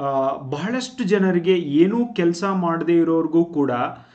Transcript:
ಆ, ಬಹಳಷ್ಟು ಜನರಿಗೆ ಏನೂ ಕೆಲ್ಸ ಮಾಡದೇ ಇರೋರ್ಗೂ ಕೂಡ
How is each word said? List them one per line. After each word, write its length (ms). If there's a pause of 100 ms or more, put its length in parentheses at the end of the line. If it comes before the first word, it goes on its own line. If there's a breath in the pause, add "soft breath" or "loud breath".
ಆ, 360
ಬಹಳಷ್ಟು 680
ಜನರಿಗೆ 540
ಏನೂ 560
ಕೆಲ್ಸ 300
ಮಾಡದೇ 500
ಇರೋರ್ಗೂ 520
ಕೂಡ 260 (440 loud breath)